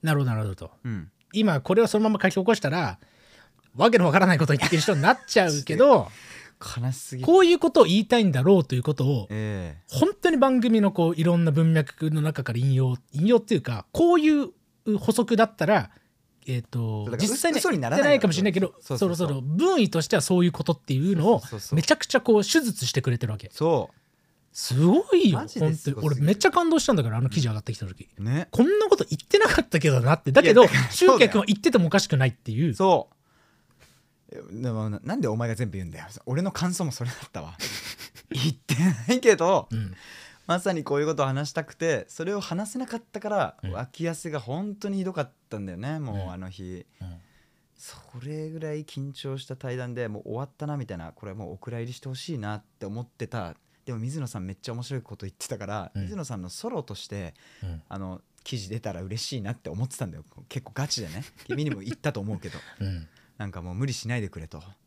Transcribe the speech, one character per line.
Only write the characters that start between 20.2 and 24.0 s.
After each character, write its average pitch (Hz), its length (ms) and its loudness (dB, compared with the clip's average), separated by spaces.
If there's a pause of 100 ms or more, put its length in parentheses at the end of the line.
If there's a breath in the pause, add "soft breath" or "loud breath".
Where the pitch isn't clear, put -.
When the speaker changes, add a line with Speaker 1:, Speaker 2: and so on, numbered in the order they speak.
Speaker 1:
そ 180 180 2
う 175 60 6
い 170 40 4
う - 20 -2
こ - 120 -8
と 170 100 0
っ - 60 -4
て - 140 -6
い 160 200 2
う 175 40 2
の 190 160 4
を、 156 60 2
Speaker 2:
そ - 80 -12
う - 0 -
そ - 0 -
う - 20 -16
そ 113 80 -12
う - 20 -10
そ - 160 -4
う。 - 20 4
Speaker 1:
め 165 40 4
ち - 100 0
ゃ 311 60 4
く - 80 -8
ち - 100 -6
ゃ 247 60 4
こ 226 140 4
う 208 80 4
手 320 180 2
術 208 240 -4
し - 80 -4
て 131 80 0
く - 80 -2
れ 120 80 0
て 117 80 -4
る 104 80 -4
わ 101 40 -8
け。 - 140 -16
Speaker 2:
そ 151 400 0
う。 - 40 -20 (580)